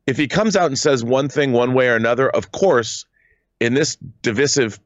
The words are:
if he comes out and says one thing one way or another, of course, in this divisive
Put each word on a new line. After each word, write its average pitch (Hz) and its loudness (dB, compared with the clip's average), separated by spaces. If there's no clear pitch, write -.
if 131 -2
he 143 -2
comes 202 0
out 180 2
and 135 -2
says 131 0
one 131 0
thing 139 0
one 123 2
way 127 4
or 117 2
another, 117 0
of - -4
course, 135 0
in 117 0
this 151 -2
divisive 120 0